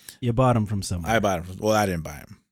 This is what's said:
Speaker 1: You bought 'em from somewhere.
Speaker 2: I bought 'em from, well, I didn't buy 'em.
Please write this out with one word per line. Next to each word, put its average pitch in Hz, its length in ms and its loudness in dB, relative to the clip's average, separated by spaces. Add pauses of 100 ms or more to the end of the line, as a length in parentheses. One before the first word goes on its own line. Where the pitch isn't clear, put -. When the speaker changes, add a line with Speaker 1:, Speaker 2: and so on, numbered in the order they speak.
(200)
Speaker 1:
You 117 140 -2
bought 123 240 4
'em 107 80 2
from 101 160 -4
somewhere. 87 320 -4
Speaker 2:
I 113 60 4
bought 98 200 2
'em 85 60 -8
from, 92 120 -14
well, 107 180 2
I 104 100 4
didn't 87 180 -2
buy 73 140 -12
'em. - 200 -20 (140)